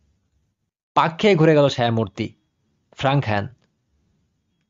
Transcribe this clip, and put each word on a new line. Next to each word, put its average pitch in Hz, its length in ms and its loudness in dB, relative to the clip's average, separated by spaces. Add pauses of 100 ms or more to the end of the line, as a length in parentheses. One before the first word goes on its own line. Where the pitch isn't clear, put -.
(960)
পাক 160 240 0
খেয়ে 208 160 2
ঘুরে 160 200 4
গেল 143 140 4
ছায়ামূর্তি। 110 680 -4 (640)
ফ্রাঙ্ক 139 280 -2
হ্যান। 104 300 -6 (1160)